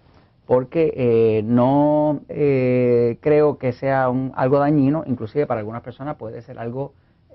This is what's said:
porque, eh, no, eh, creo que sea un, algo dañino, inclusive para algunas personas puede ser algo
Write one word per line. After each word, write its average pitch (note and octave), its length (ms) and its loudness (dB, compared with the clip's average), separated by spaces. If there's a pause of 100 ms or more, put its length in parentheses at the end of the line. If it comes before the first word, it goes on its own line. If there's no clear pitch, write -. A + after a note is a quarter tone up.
(440)
porque, D#3+ 500 0
eh, A2+ 480 2
no, C#3+ 840 2
eh, B2 920 0
creo D3 340 2
que B2+ 160 -4
sea C3+ 380 -2
un, C3 240 -4
algo C#3 240 0
dañino, C#3+ 480 2
inclusive C3 400 -4
para A#2 140 -4
algunas A2 200 -10
personas C3+ 360 -14
puede A#2 260 -14
ser A#2+ 160 -18
algo A#2+ 340 -10 (420)